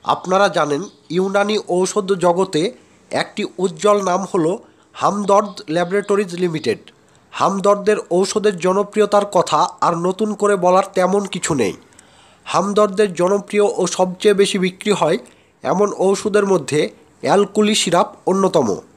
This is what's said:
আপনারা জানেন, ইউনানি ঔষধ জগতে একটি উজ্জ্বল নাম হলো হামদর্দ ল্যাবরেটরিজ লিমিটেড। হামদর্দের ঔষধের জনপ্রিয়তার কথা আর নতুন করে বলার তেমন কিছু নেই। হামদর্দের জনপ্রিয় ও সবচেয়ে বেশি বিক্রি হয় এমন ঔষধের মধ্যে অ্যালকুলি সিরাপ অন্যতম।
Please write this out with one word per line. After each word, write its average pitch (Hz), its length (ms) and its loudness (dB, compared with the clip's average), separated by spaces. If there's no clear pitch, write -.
আপনারা 190 440 2
জানেন, 147 320 0
ইউনানি 202 460 0
ঔষধ 190 400 -2
জগতে 175 360 2
একটি - 320 -4
উজ্জ্বল 190 460 2
নাম 185 180 0
হলো 170 200 0
হামদর্দ 196 580 0
ল্যাবরেটরিজ 190 640 -2
লিমিটেড। 151 400 -2
হামদর্দের 196 640 2
ঔষধের 196 440 0
জনপ্রিয়তার 202 600 2
কথা 165 240 2
আর 160 160 2
নতুন 185 380 -2
করে 202 200 0
বলার 185 280 4
তেমন 190 340 0
কিছু 170 280 -6
নেই। 98 200 0
হামদর্দের 202 680 0
জনপ্রিয় 202 520 0
ও - 80 0
সবচেয়ে 185 540 0
বেশি 196 160 2
বিক্রি 185 340 -2
হয় 170 260 2
এমন 185 240 0
ঔষধের 196 460 0
মধ্যে 151 340 0
অ্যালকুলি 202 520 2
সিরাপ 180 320 2
অন্যতম। 180 420 2